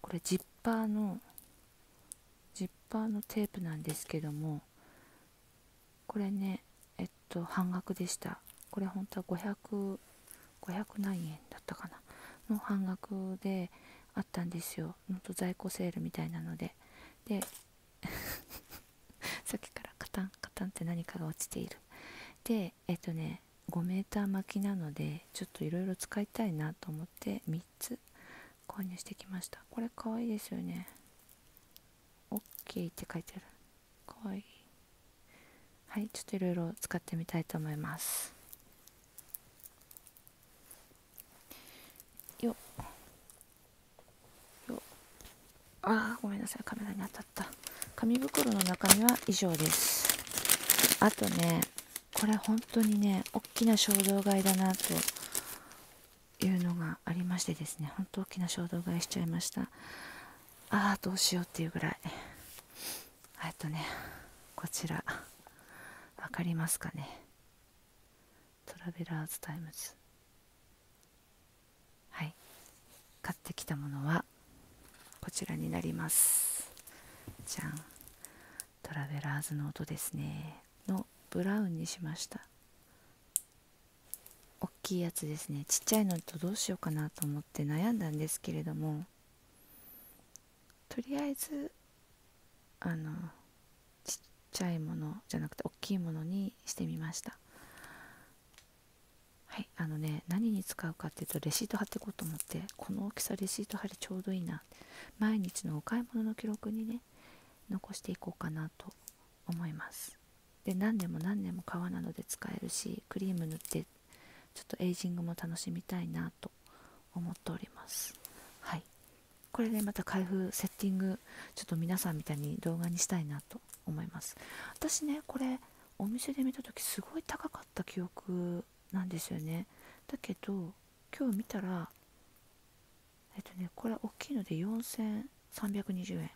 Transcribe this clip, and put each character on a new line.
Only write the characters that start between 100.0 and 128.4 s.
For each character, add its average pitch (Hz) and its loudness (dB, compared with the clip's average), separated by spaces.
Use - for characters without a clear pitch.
何 214 4
に 196 2
使 - -4
う 160 -2
か - -6
っ - -2
て - -8
い - -2
う - -8
と、 - 0
レ 151 2
シ - 2
ー - -4
ト 220 0
貼 208 2
っ - -6
て - -6
い - -4
こ - -10
う - -8
と - -6
思 160 -2
っ - -6
て、 - -4
こ - -8
の 196 -2
大 208 -2
き - -4
さ - 0
レ 190 -2
シ - -2
ー 202 -4
ト 214 -6
貼 196 -4
り - -8
ち - -8
ょ 190 -2
う 185 -4
ど 196 0
い 185 2
い 175 0
な。 165 -4
毎 214 4
日 185 -2
の 156 0
お 147 -2
買 233 0
い 247 0
物 220 2
の 220 2
記 - -6
録 214 -2
に 220 -2
ね、 233 -4
残 196 -4
し - -6
て 190 -4
い 180 -2
こ - -8
う - -18
か - -4
な 156 -2
と - -14
思 170 -2
い 156 -4
ま 156 -8
す。 - -12
で、 190 0
何 214 4
年 175 0
も 165 -2
何 196 0
年 180 -2
も 180 -6
革 175 -2
な 180 -2
の 170 -4
で - -6
使 - -6
え - -4
る - -4
し、 - -4
ク - -4
リ 190 2
ー 180 2
ム 165 0
塗 156 -2
っ - -6
て、 - -2
ち - -12
ょ - -14
っ - -14
と - -6
エ 180 2
イ 175 2
ジ 180 -2
ン 175 0
グ 175 -2
も 170 -2
楽 165 -4
し - -4
み 170 -2
た 180 -4
い 170 -2
な 165 -2
と - -10
思 170 -2
っ 175 -6
て - -6
お 165 -4
り - -8
ま - -16
す。 - -6
は - -4
い。 160 -4
こ 240 2
れ 226 4
ね、 214 4
ま 208 2
た - -2
開 190 2
封、 185 2
セ - 0
ッ - 2
テ - 0
ィ 190 4
ン 190 2
グ、 190 2
ち - -8
ょ - -6
っ - -
と 170 0
皆 170 2
さ 180 2
ん 156 0
み 151 -4
た 151 -2
い - -2
に 147 -2
動 165 0
画 170 0
に 175 0
し - 4
た 185 2
い 160 2
な 147 -4
と - -14
思 156 -2
い 165 -4
ま 165 -8
す。 - -10
私 - 0
ね、 294 2
こ - -4
れ、 254 2
お 196 2
店 247 0
で 269 4
見 262 4
た 262 -6
時 - -8
す - -2
ご - -8
い 320 -4
高 311 -4
か - -10
っ - -20
た 185 -2
記 - -4
憶 175 -2